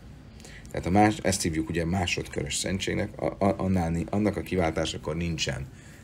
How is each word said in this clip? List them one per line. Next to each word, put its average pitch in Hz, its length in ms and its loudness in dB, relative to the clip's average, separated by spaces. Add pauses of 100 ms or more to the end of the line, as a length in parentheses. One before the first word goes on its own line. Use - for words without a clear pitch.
(720)
Tehát - 160 -4
a 87 40 2
más-, 104 320 6
ezt 92 200 2
hívjuk 80 260 0
ugye 82 160 0
másodkörös 85 680 -2
szentségnek, 92 680 -2
a, - 240 0
a, 98 120 6
annál 90 340 2
ni-, 82 200 0
annak 104 260 2
a 82 40 -2
kiváltásakor 80 760 0
nincsen 76 500 -2 (380)